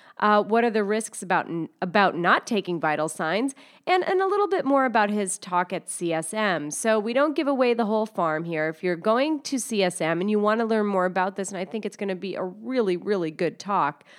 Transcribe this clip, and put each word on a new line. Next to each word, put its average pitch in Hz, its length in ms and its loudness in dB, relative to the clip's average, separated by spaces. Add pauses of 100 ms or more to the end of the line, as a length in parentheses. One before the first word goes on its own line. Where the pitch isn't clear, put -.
(180)
Uh, 208 240 4
what 220 220 2
are 240 60 2
the 214 120 0
risks 214 400 -4
about 175 240 0
n-, 165 220 -4 (120)
about 185 380 4
not 185 280 2
taking 180 340 -2
vital 156 280 0
signs, 190 460 -2 (320)
and, 359 200 2
and 370 140 2
a 381 60 2
little 403 220 0
bit 349 160 0
more 269 200 4
about 220 240 2
his 208 300 -2
talk 180 340 -2
at 170 160 -6
C 170 240 -4
S 160 220 -4
M. 175 360 0
So 220 280 0
we 220 140 -2
don't 285 240 2
give 320 100 0
away 254 280 2
the 226 120 0
whole 214 200 0
farm 165 380 -2
here. 160 240 -2
If 160 140 -8
you're 180 140 0
going 254 460 0
to 269 160 -4
C 208 240 -2
S 180 180 0
M 165 200 2
and 202 80 0
you 208 120 2
wanna 220 260 2
learn 214 200 2
more 190 200 2
about 185 300 -2
this, 196 140 -6
and 196 80 -8
I 190 60 -4
think 214 220 -8
it's - 100 -10
gonna 190 200 -4
be 185 180 -8
a - 80 -6
really, 208 540 -2
really 180 340 -2
good 156 280 -2
talk, 170 460 -2 (140)